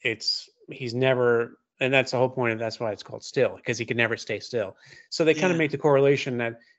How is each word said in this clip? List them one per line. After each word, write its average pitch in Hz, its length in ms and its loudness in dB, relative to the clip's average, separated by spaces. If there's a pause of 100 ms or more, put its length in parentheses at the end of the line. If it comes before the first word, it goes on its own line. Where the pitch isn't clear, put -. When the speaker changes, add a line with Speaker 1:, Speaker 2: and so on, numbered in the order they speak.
Speaker 1:
it's, - 480 -4 (220)
he's 120 220 -8
never, 123 680 2 (220)
and 131 120 0
that's 131 180 2
the 131 60 -2
whole 127 120 2
point 123 240 -2
of, 110 60 -6
that's 113 200 -6
why 110 140 -4
it's 98 100 -12
called - 200 -14
Still, 107 420 -2
'cause 120 120 -4
he 117 80 -6
can 113 120 -4
never 117 180 2
stay 110 240 -8
still. 98 380 -6 (320)
So - 160 0
they 156 80 6
kinda 180 200 2
Speaker 2:
Yeah. - 20 0
Speaker 1:
make 156 160 0
the 147 60 -6
correlation 139 600 2
that 117 220 -4 (200)